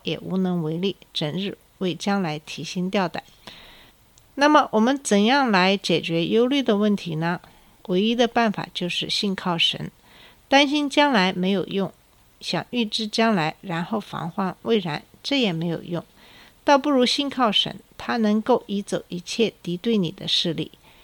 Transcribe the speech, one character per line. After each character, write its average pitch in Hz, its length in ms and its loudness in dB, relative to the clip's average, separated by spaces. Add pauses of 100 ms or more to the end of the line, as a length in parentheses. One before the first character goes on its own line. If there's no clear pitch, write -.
也 165 160 -6
无 170 200 -6
能 180 240 0
为 156 160 -4
力， 190 180 -2 (180)
整 151 240 -4
日 196 180 -6 (220)
为 185 160 -2
将 202 260 -2
来 156 200 -4
提 - 240 -12
心 180 260 -4
吊 190 180 0
胆。 - 140 -10 (1120)
那 285 140 4
么 294 240 6
我 220 80 4
们 262 240 2
怎 202 200 4
样 254 280 2
来 190 240 4
解 175 240 0
决 165 260 -2
忧 226 220 2
虑 285 120 2
的 233 160 2
问 208 200 2
题 170 180 -6
呢？ 165 260 -2 (480)
唯 185 120 0
一 220 140 2
的 233 140 2
办 233 220 0
法 - 220 -6
就 180 160 -4
是 - 220 -4
信 196 240 -2
靠 175 240 -2
神。 - 320 0 (580)
担 277 180 6
心 294 220 0
将 294 220 4
来 190 220 4
没 180 180 0
有 196 160 0
用， 196 260 -4 (480)
想 - 300 -6
预 240 140 0
知 214 240 -6
将 226 260 2
来， 160 260 0
然 170 240 -6
后 214 140 -4
防 156 320 -8
患 190 320 -4
未 226 160 2
然， 170 240 -6 (200)
这 277 160 -2
也 214 140 2
没 165 140 -2
有 170 160 -4
用。 170 200 -6 (600)
倒 285 160 6
不 269 100 -2
如 262 160 4
信 277 240 0
靠 254 220 0
神， - 260 -2 (220)
他 240 200 -4
能 214 220 2
够 220 280 2
移 202 120 -4
走 - 280 -4
一 175 100 -8
切 208 340 -2 (120)
敌 175 120 -4
对 226 200 0
你 180 160 0
的 - 160 -10
势 170 260 0
力。 156 160 -6 (340)